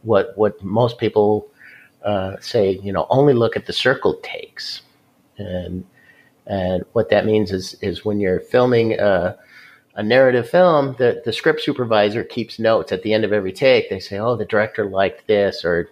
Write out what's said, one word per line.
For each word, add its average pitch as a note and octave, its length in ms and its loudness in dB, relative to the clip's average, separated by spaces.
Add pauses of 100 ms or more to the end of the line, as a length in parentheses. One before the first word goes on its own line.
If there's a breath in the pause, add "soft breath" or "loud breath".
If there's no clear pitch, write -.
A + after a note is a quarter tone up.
what, G#2 340 0
what G#2 260 0
most A#2 340 0
people, G#2+ 500 0 (560 loud breath)
uh, G2 360 -4
say, G2 440 0
you G2+ 100 -6
know, E2+ 160 -2
"Only C#3 240 4
look A2+ 240 0
at - 80 -8
the - 80 -10
circle B2+ 480 0
takes." - 600 -14 (560)
And, F2+ 460 -8 (600 soft breath)
and F#2 480 -2
what A2+ 160 0
that G2+ 160 4
means G#2+ 260 2
is, F#2+ 300 -8
is F2+ 240 -6
when G#2 140 -2
you're F#2 200 0
filming, A#2+ 600 2
uh, G2 360 2 (600 loud breath)
a G#2+ 80 -8
narrative B2 460 4
film, D3+ 480 4
the, A#2+ 260 0
the A2+ 80 -4
script - 300 0
supervisor A2 600 0
keeps - 360 -10
notes A2+ 320 0
at F#2+ 100 -4
the G#2+ 120 -2
end A2 100 2
of G2+ 80 0
every F#2+ 220 -2
take. C3 360 2
They F#2+ 120 -6
say, G2 180 -10
"Oh, A#2+ 160 -2
the G#2 100 -6
director G#2+ 440 -2
liked F#2+ 380 -2
this," G2+ 360 0
or, E2+ 280 -2